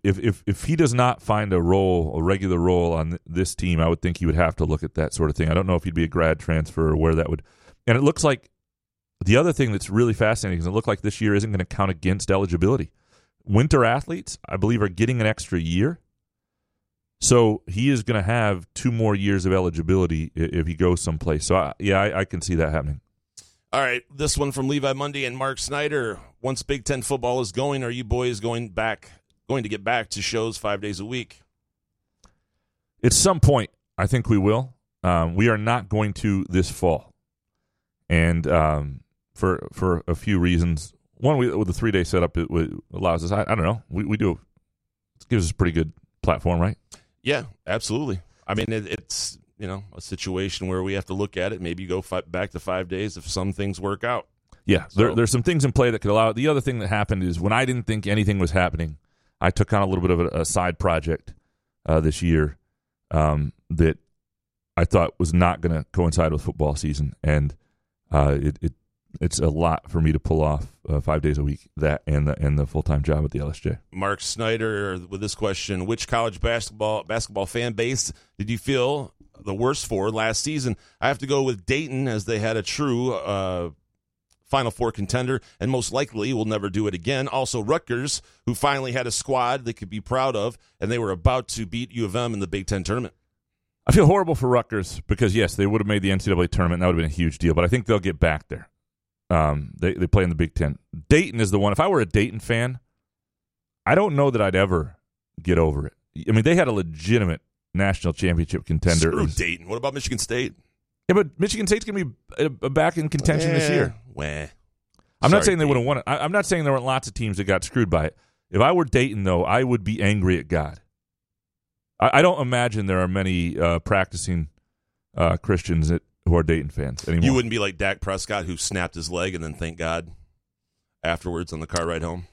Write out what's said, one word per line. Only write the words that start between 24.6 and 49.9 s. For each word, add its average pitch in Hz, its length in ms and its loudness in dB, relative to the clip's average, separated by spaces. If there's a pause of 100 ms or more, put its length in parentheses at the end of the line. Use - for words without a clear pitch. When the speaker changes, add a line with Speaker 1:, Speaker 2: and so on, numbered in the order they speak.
Speaker 2:
Levi 139 260 0
Monday 139 320 -6
and 123 100 -6
Mark 131 220 -4
Snyder. 139 640 -4 (220)
Once 127 200 -4
Big 139 240 -4
Ten 135 160 -2
football 123 400 -2
is 101 100 -4
going, 135 320 -2
are 120 60 -4
you 120 140 -6
boys 120 360 -2
going 117 300 -4
back, 107 400 -4 (400)
going 131 140 0
to 104 60 -6
get 101 140 -6
back 113 260 -2
to - 120 -8
shows 113 380 -4
five 101 200 -4
days 101 200 -8
a 101 60 -10
week? 120 360 -10 (1600)
Speaker 1:
At 120 100 6
some 185 260 4
point, 127 320 4 (260)
I 92 80 0
think 117 240 0
we 113 80 6
will. 110 380 0 (280)
Um, 85 300 2
we 104 160 4
are 110 80 2
not 107 320 -2
going 107 240 0
to 98 340 0
this 90 220 0
fall, - 420 -2 (960)
and, 82 360 4
um, 73 540 0 (340)
for, 92 400 -2
for 90 340 0
a 87 60 2
few 98 240 -2
reasons. 85 560 2 (220)
One, 143 220 2
we, 123 160 0
with 98 140 0
the 90 60 -2
three-day 98 300 0
setup, 87 340 0
it 85 100 -2
w-, 80 360 -2 (100)
allows 85 300 0
us. 87 80 -2
I, 104 100 0
I 104 140 -2
don't 82 100 0
know. 107 240 -2
We, 101 160 -4
we 107 100 -2
do. 107 240 0 (800)
It - 80 -20
gives 104 180 2
us 82 60 -2
a - 40 -10
pretty 90 180 0
good 78 200 -2 (280)
platform, 87 380 0
right? 95 180 0 (480)
Speaker 2:
Yeah, 139 200 0 (220)
absolutely. 107 540 -4 (260)
I 98 60 -2
mean, 110 180 -2
it, 107 160 -4
it's, - 500 -8 (200)
you 101 100 -10
know, 95 160 -8 (100)